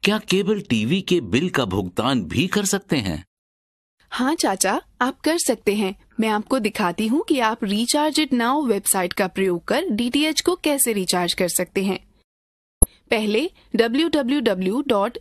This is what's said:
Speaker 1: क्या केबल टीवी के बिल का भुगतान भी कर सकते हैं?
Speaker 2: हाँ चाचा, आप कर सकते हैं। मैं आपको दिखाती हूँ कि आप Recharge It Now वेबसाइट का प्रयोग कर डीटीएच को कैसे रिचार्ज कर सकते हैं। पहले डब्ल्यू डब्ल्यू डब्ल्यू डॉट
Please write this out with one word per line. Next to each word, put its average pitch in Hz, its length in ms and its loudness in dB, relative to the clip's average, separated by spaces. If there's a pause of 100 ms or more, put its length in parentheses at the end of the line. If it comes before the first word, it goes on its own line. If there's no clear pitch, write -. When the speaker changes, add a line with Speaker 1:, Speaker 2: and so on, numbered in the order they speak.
Speaker 1:
क्या 208 160 0
केबल 202 420 0
टीवी 120 400 0
के 180 200 0
बिल 123 280 0
का 139 160 0
भुगतान 104 580 -2
भी 120 240 -2
कर 202 180 0
सकते 190 320 -2
हैं? 90 280 -4 (840)
Speaker 2:
हाँ 269 260 -2
चाचा, 277 460 0 (200)
आप 262 200 -2
कर 320 160 0
सकते 214 380 0
हैं। 202 200 -2 (240)
मैं 220 100 0
आपको 214 300 0
दिखाती 208 480 -2
हूँ 269 220 2
कि 285 100 2
आप 226 200 0
Recharge 277 680 0
It 254 60 0
Now 247 340 2
वेबसाइट 190 460 0
का 190 140 0
प्रयोग 185 380 -2
कर 277 200 0
डीटीएच 277 560 0
को 359 140 2
कैसे 277 380 0
रिचार्ज 180 400 0
कर 180 140 0
सकते 185 360 -2
हैं। 190 160 -2 (1080)
पहले 220 420 0 (240)
डब्ल्यू 285 340 2
डब्ल्यू 285 300 2
डब्ल्यू 208 480 0
डॉट 208 340 0